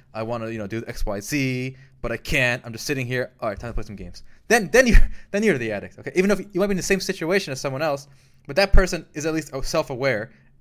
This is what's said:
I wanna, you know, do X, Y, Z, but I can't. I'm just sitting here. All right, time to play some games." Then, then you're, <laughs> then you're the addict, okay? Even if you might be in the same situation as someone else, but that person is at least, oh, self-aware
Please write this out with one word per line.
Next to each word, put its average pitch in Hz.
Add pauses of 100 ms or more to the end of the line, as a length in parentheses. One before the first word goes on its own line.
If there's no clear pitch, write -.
(140)
I 110
wanna, 113
you 113
know, 104
do 110
X, -
Y, 104
Z, 131 (240)
but 113
I 117
can't. 127
I'm 120
just 110
sitting 131
here. 123
All 117
right, 101
time 120
to 110
play 110
some 101
games." 90 (240)
Then, 208
then 254
you're, -
<laughs> -
then 202
you're 190
the 113
addict, 98
okay? 135
Even 185
if 202 (120)
you 180
might 202
be 202
in 190
the 165
same 190
situation 180
as 127
someone 135
else, 143 (380)
but 139
that 196
person 185
is 151
at 160
least, 156
oh, 135
self-aware 131 (280)